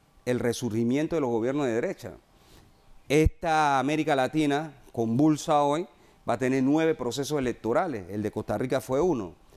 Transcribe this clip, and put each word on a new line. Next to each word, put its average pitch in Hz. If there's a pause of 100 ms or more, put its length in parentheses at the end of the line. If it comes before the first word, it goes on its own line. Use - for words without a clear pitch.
(260)
el 123
resurgimiento 117
de 156
los 123
gobiernos 127
de 151
derecha. 120 (960)
Esta 156
América 151
Latina, 143 (180)
convulsa 147
hoy, 147 (420)
va 117
a 113
tener 131
nueve 156
procesos 131
electorales. 123
El 104
de 101
Costa 104
Rica 131
fue 131
uno, 123 (220)